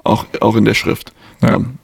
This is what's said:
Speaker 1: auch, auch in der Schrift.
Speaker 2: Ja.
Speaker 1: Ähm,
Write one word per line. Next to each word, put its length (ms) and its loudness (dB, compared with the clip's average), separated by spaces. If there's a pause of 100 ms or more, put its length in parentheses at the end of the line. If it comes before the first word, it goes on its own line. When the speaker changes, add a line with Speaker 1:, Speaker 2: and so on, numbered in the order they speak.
Speaker 1:
auch, 220 0 (160)
auch 160 0
in 80 4
der 80 4
Schrift. 400 -4 (280)
Speaker 2:
Ja. 140 2
Speaker 1:
Ähm, 280 -4